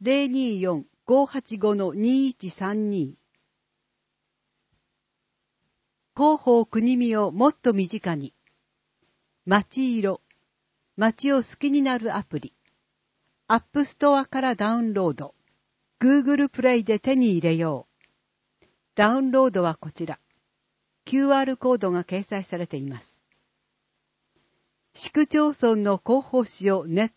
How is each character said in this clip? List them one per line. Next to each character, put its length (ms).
零 260
二 340
四 240
五 200
八 320
五 180
の 180
二 340
一 220
三 400
二。 280
広 280
報 220
国 300
見 220
を 140
も 180
っ 40
と 200
身 140
近 280
に。 180
街 520
色。 240
街 380
を 40
好 220
き 120
に 100
な 160
る 180
ア 80
プ 160
リ。 140
ア 100
ッ 140
プ 120
ス 120
ト 220
ア 80
か 160
ら 140
ダ 200
ウ 60
ン 120
ロ 160
ー 40
ド。 200
Google 500
プ 120
レ 180
イ 40
で 160
手 160
に 160
入 100
れ 140
よ 320
う。 40
ダ 200
ウ 60
ン 100
ロ 160
ー 40
ド 120
は 120
こ 140
ち 160
ら。 140
キ 140
ュ 100
ー 80
ア 40
ー 40
ル 120
コ 160
ー 40
ド 140
が 120
掲 200
載 200
さ 140
れ 100
て 100
い 100
ま 140
す。 220
市 180
区 160
町 220
村 280
の 280
広 220
報 180
誌 260
を 140
ネ 200
ッ 120